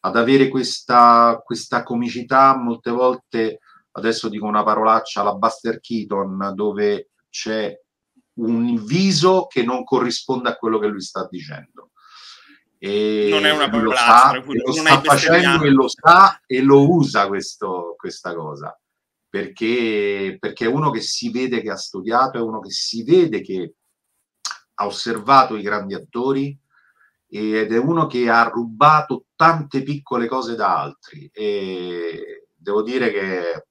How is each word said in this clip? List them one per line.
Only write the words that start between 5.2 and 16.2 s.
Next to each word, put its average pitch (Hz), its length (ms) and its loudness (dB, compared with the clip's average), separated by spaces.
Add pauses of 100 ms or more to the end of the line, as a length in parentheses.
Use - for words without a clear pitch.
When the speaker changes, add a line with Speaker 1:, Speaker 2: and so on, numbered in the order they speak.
Speaker 1:
la 101 100 0
Buster 110 460 -4
Keaton, 98 720 -6
dove 104 560 -2 (180)
c'è 110 480 -6 (600)
un 117 500 -2
viso 180 600 2
che 123 160 -2
non 123 200 -4
corrisponde 123 680 -2
a - 80 -6
quello 110 200 -2
che 104 100 0
lui 101 140 -4
sta - 280 -10
dicendo. - 600 -18 (880)
E 104 540 0
Speaker 2:
Non 151 140 0
è 151 60 4
una 147 160 0
Speaker 1:
lui 113 140 0
lo 110 100 0
Speaker 2:
parolaccia, 120 280 6
Speaker 1:
sa, 135 100 6
Speaker 2:
tranquillo, 131 340 -4
Speaker 1:
e 131 40 -4
lo 131 80 -2
Speaker 2:
non 156 100 -4
Speaker 1:
sta 160 80 6
Speaker 2:
hai 151 80 4
bestemmiato. 156 400 4
Speaker 1:
facendo 147 240 2
e 143 60 4
lo 135 160 4
sa - 580 6